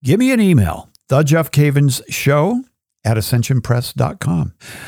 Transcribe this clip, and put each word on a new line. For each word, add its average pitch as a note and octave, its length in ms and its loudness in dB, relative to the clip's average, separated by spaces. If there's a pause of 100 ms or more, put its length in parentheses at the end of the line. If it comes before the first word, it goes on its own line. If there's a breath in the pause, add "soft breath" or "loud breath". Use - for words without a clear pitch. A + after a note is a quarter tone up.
Give C#3+ 160 2
me B3+ 140 2
an A#3+ 80 2
email, C#3+ 500 2 (180)
the C3+ 140 2
Jeff D#3+ 300 0
Cavins C#3+ 560 2
Show F3 560 0 (420)
at A2+ 120 0
ascension A#2+ 420 0
press B2 320 -4
dot - 260 -4
com. - 360 -4 (340 loud breath)